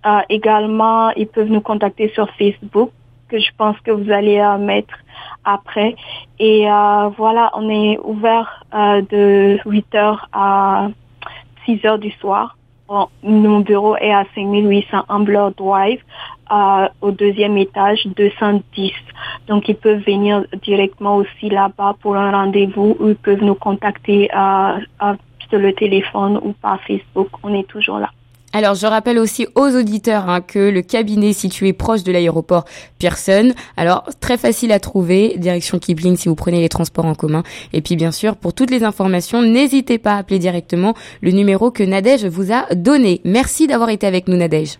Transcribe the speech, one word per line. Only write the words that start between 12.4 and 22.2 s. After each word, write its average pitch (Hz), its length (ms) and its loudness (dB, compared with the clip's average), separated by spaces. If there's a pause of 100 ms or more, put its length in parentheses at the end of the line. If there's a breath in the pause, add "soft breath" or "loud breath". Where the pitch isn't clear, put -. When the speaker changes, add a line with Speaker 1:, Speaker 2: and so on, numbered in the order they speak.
Speaker 1:
Bon, 202 200 -2 (140)
mon 208 360 4
bureau 208 380 2
est 208 160 0
à 202 120 2 (100)
cinq 196 120 -8
mille 202 220 0
huit 202 220 2
cents 196 180 -2
Ambler 202 480 0
Drive, 196 440 -2 (500 loud breath)
euh, 196 380 2 (140)
au 202 80 -2
deuxième 202 480 0
étage, 202 480 0 (100)
deux 202 140 2 (100)
cent 202 220 0 (120)
dix. 190 200 -6 (540 loud breath)
Donc, 208 200 0
ils 208 80 0
peuvent 214 280 0
venir 202 400 2 (180)
directement 202 540 0
aussi 202 340 -4
là-bas 196 500 -2
pour 202 160 -2
un 196 140 0